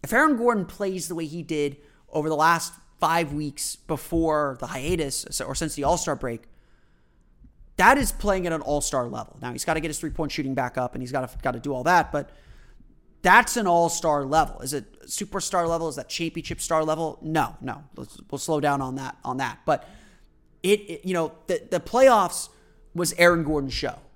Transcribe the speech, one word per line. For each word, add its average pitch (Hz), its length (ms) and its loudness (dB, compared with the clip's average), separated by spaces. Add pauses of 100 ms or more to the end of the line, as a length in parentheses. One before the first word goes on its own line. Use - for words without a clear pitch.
If 165 100 -8
Aaron 285 240 4
Gordon 226 280 2
plays 185 420 -6
the 175 80 -6
way 165 100 -4
he 160 160 -8
did 147 360 -2 (320)
over 151 200 -2
the 160 60 2
last 160 380 4 (260)
five 165 340 2
weeks 147 420 -6
before 151 840 -2
the 123 80 -8
hiatus, 151 640 -4
so, - 140 -4
or 135 100 -6
since 160 200 -4
the 147 80 -4
All-Star 156 320 2
break, 120 280 -8 (1300)
that 233 200 8
is 262 140 0
playing 190 360 0
at 165 60 0
an 156 80 -2
all-star 143 460 -2
level. 117 340 -10
Now, 123 100 -8
he's 123 140 -8
gotta 160 140 0
get 156 80 -4
his 151 120 -6
three-point 151 320 -4
shooting 135 220 -4
back 127 240 -2
up, 127 160 -4
and - 80 -8
he's 123 100 -8
gotta, 131 180 -4 (120)
gotta 123 180 -2
do 139 140 -6
all 127 100 -6
that, 175 280 4
but 143 200 -4 (920)
that's 202 340 6
an 220 120 0
all-star 170 580 2
level. 156 360 0
Is 131 120 -8
it - 320 -10
superstar 185 600 -4
level? 165 200 -2
Is 147 100 -6
that 131 120 -12
championship 160 520 -6
star 160 220 0
level? 156 380 -2
No, 151 400 -2
no. 127 220 -10 (120)
Let's, - 240 -16 (120)
we'll 139 80 -8
slow 156 200 -2
down 143 220 0
on 131 140 -6
that, 131 280 -10
on 127 140 -4
that. 123 280 -6
But - 220 0 (760)
it, 202 180 4
it, 170 240 -12
you 185 80 -2
know, 165 200 -2 (140)
the, 175 220 -2
the 180 100 0
playoffs 233 680 4 (460)
was 165 180 -2
Aaron 170 300 6
Gordon's 143 300 -2
show. - 260 -6 (160)